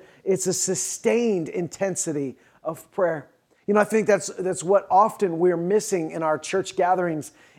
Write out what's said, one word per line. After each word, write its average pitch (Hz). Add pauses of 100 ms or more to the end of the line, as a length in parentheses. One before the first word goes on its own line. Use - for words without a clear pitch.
(240)
it's 190
a 185
sustained 214
intensity 165 (260)
of -
prayer. 165 (400)
You 202
know, 208
I 208
think 208
that's, 202
that's 185
what 202
often 190
we're 180
missing 175
in 165
our 156
church 185
gatherings 180 (280)